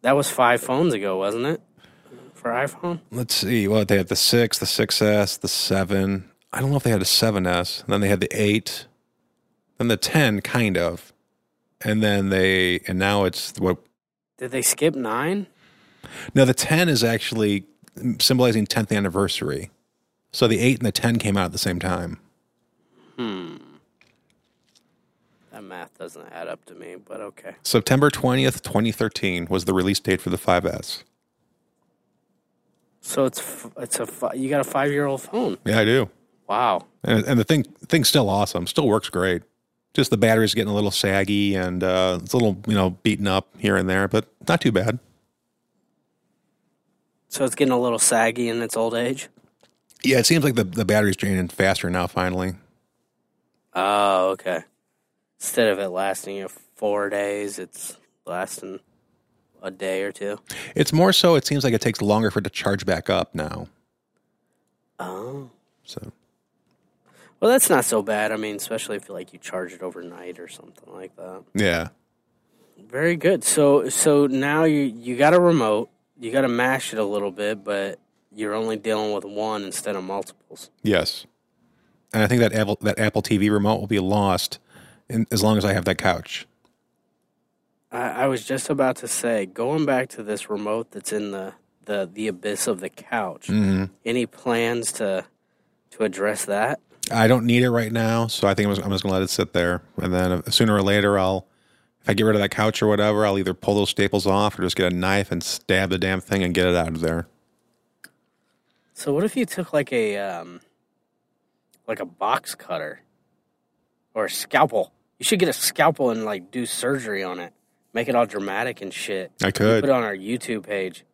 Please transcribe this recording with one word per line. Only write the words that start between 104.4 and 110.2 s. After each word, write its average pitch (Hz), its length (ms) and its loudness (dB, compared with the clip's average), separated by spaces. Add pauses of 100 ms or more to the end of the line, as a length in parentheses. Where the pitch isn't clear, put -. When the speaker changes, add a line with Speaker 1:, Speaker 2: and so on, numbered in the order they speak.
Speaker 2:
or 90 40 -2
just 90 120 -2
get 90 160 0
a 90 40 -2
knife 95 360 0
and 87 100 -4
stab - 480 -2
the 92 80 0
damn 92 220 -2
thing 98 240 -2
and 90 100 0
get 90 140 2
it 87 80 4
out 82 140 2
of 80 100 -6
there. 82 280 -2 (1700)
Speaker 1:
So - 200 -4
what 156 100 2
if 220 140 -2
you 247 80 0
took, 175 280 -8
like, 143 200 0
a, 107 240 0
um, 87 420 -8 (1300)